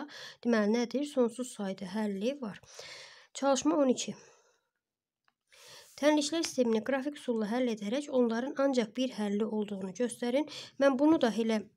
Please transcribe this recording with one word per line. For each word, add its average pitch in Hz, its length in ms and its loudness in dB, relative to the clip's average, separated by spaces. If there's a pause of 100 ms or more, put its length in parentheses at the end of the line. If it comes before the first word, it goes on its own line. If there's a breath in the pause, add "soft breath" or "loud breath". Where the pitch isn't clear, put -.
(380 loud breath)
deməli, 220 360 2
nədir? 240 360 -2
Sonsuz 247 400 0
sayda 190 400 -6
həlli 208 480 -2
var. 214 240 -10 (720 loud breath)
Çalışma 277 500 2
on 254 120 6
iki. - 240 -4 (1800 loud breath)
Tənliklər 302 500 2
sistemini 233 400 2
qrafik 269 320 -2
üsulla 220 320 -2
həll 247 240 0
edərək 247 400 -4
onların 247 480 0
ancaq 254 320 2
bir 254 240 -2
həlli 208 300 0
olduğunu 202 500 -6
göstərin. 247 540 -2 (240 loud breath)
Mən 269 260 4
bunu 311 220 6
da 233 100 4
elə 220 300 0 (160)